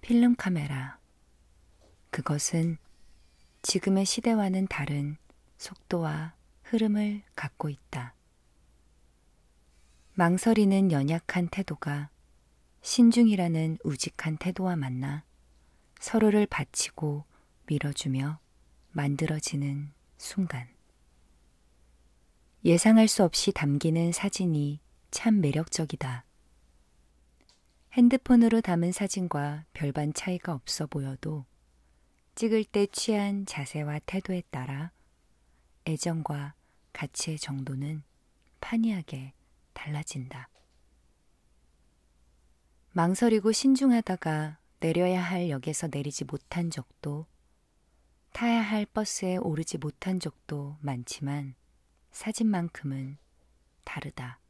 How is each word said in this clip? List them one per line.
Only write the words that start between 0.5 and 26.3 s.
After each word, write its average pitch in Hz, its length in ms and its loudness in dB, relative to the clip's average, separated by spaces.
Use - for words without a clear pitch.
그것은 160 680 -2
지금의 190 420 2
시대와는 196 640 0
다른 143 480 -4
속도와 160 760 -6
흐름을 208 600 0
갖고 - 340 -8
있다. 135 460 -10
망설이는 196 800 4
연약한 165 560 0
태도가 147 640 -6
신중이라는 190 1040 4
우직한 156 520 -4
태도와 180 400 -2
만나 139 480 -4
서로를 214 460 4
받치고 - 800 -6
밀어주며 143 720 -2
만들어지는 143 1000 -2
순간. 135 520 -6
예상할 220 440 8
수 - 140 4
없이 185 300 2
담기는 165 600 0
사진이 151 680 -2
참 214 300 2
매력적이다. 143 840 -2